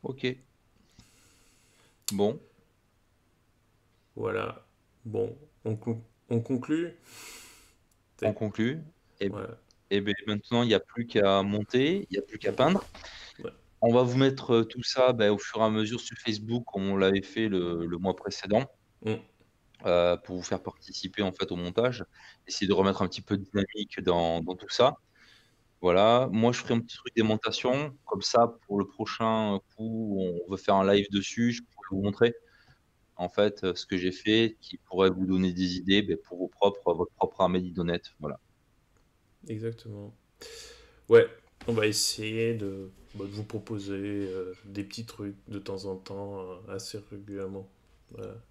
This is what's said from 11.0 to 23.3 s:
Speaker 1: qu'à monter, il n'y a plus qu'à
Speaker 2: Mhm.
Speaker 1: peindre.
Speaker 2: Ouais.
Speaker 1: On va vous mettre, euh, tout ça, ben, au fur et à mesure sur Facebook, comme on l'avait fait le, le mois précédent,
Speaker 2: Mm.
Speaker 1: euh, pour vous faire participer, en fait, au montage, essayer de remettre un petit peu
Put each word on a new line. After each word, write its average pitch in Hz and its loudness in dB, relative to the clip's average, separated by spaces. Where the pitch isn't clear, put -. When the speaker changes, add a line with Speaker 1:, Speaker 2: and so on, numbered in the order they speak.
Speaker 1:
qu'à 98 4
monter, 123 0
il 92 -8
n'y - -2
a 101 -2
plus - -14
qu'à 98 -2
Speaker 2:
Mhm. - -6
Speaker 1:
peindre. 160 4
Speaker 2:
Ouais. - -10
Speaker 1:
On 117 4
va 123 8
vous 123 2
mettre, 135 2
euh, 113 6
tout 120 -6
ça, 127 4
ben, 107 4
au 104 2
fur - -8
et - 6
à 110 4
mesure 110 0
sur - -12
Facebook, 113 -4
comme 98 -4
on 98 0
l'avait 98 6
fait 110 -2
le, 87 0
le 87 -4
mois 92 0
précédent, 101 -2
Speaker 2:
Mm. 110 -2
Speaker 1:
euh, 87 4
pour 90 -8
vous 87 -8
faire 92 -6
participer, - -10
en 95 0
fait, 95 -6
au 107 -4
montage, 95 -2
essayer - -4
de 98 4
remettre 95 4
un 90 0
petit - -8
peu 104 -4